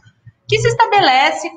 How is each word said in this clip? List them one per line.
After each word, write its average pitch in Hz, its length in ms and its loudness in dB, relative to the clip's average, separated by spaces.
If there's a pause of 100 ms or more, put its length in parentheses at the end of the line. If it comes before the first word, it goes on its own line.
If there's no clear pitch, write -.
(480)
que 427 120 0
se 453 80 0
estabelece 339 880 0